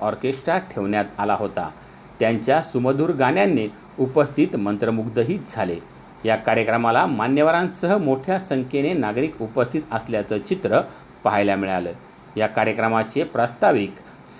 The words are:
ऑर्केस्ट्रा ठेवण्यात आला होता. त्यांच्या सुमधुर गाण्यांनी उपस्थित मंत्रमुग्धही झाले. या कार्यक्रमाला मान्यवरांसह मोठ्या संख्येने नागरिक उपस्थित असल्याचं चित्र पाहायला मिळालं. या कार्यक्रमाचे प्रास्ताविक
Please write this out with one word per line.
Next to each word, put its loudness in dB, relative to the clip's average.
ऑर्केस्ट्रा -2
ठेवण्यात -2
आला 0
होता. -2
त्यांच्या 2
सुमधुर 0
गाण्यांनी 2
उपस्थित 2
मंत्रमुग्धही 0
झाले. -2
या 4
कार्यक्रमाला 2
मान्यवरांसह 2
मोठ्या 0
संख्येने -2
नागरिक -2
उपस्थित -2
असल्याचं -2
चित्र 0
पाहायला 2
मिळालं. -2
या 2
कार्यक्रमाचे 0
प्रास्ताविक 0